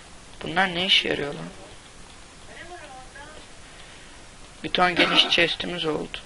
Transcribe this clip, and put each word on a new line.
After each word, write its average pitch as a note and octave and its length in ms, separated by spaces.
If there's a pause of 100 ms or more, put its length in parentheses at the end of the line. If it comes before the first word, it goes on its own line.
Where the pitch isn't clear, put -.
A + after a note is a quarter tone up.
(420)
Bunlar F3 320
ne F3+ 120
işe - 220
yarıyor D3+ 260
lan? E3 140 (3250)
Bir - 40
ton F3+ 260
geniş F3 340
chest'imiz F3 560
oldu. D#3 420